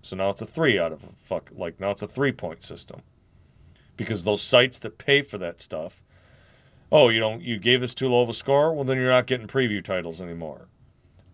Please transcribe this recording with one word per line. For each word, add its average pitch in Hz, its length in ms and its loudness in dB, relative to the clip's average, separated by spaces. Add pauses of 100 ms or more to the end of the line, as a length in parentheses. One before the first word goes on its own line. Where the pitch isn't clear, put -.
So - 140 -12
now 95 140 0
it's 98 120 -8
a 107 40 -8
three 143 300 2
out 82 160 0
of 76 120 -14
a - 120 -20
fuck, - 380 -8
like, 85 240 -10
now 98 140 -2
it's 98 100 -6
a 104 60 -8
three-point 123 560 -4
system. - 380 -12 (920)
Because 95 280 -4
those 104 180 2
sites 127 380 -4
that - 180 -14
pay 143 240 2
for 110 160 -12
that 87 240 -8
stuff, 82 400 -10 (920)
"Oh, 139 160 8
you 113 100 2
don't, 110 240 -2
you 113 160 -4
gave 120 220 4
this 123 140 -4
too 131 140 -2
low 123 140 4
of 117 60 2
a 110 60 -6
score? 147 380 2
Well, 143 120 -4
then 131 140 0
you're 127 100 2
not 127 180 6
getting 120 220 -2
preview 110 340 0
titles 85 380 -4
anymore." 82 480 -10 (640)